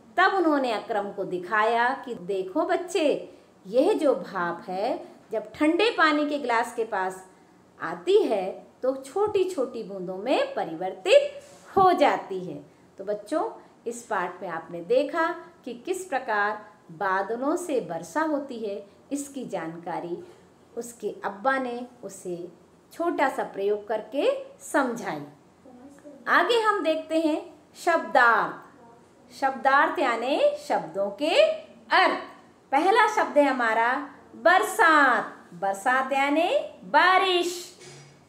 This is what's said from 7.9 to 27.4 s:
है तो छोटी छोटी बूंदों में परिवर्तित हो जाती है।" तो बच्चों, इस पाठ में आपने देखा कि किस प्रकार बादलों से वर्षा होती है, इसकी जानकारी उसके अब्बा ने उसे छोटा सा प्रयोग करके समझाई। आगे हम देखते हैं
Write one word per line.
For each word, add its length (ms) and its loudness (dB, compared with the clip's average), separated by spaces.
है 440 -2
तो 140 0
छोटी 480 -2
छोटी 380 -4
बूंदों 340 -10
में 380 -2
परिवर्तित 880 2
हो 140 8
जाती 480 0
है।" 240 -12
तो 60 -12
बच्चों, 460 -4
इस 160 -10
पाठ 400 -6
में 60 -10
आपने 320 -8
देखा 540 0
कि 100 -10
किस 180 -6
प्रकार 600 -2
बादलों 640 0
से 240 -2
वर्षा 420 -6
होती 360 -4
है, 280 -8
इसकी 320 -8
जानकारी 800 -8
उसके 380 -8
अब्बा 340 -2
ने 280 -8
उसे 440 -12
छोटा 360 0
सा 140 -4
प्रयोग 460 -4
करके 580 -2
समझाई। 500 -2
आगे 320 4
हम 240 0
देखते 360 0
हैं 340 -2